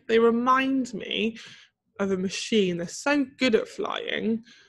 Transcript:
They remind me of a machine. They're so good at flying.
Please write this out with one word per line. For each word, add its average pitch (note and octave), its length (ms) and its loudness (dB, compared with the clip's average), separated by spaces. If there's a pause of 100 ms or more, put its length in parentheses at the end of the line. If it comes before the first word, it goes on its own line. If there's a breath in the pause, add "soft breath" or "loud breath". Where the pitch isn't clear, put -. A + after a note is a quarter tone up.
They A3+ 100 4
remind B3+ 760 2
me - 440 -4 (600 loud breath)
of G3 100 0
a F#3+ 60 0
machine. F#3 640 0
They're E3+ 100 -8
so C#4+ 360 0 (140)
good B3+ 160 2
at - 140 2
flying. - 760 -4 (260 loud breath)